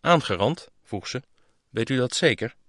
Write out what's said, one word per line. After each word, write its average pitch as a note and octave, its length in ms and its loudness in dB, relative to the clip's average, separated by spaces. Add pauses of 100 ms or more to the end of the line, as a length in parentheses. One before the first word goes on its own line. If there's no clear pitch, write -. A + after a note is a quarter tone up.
"Aangerand?" C#3 680 2 (140)
vroeg - 240 -10
ze. B2+ 140 -8 (480)
"Weet A2+ 200 -4
u C3+ 60 0
dat B2 200 0
zeker?" A#2 400 0 (120)